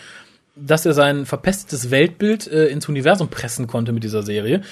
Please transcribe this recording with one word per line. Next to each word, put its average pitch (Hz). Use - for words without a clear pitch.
dass 151
er 160
sein 143
verpestetes 139
Weltbild, 180
äh, 156
ins 143
Universum 151
pressen -
konnte 117
mit 113
dieser 107
Serie. 107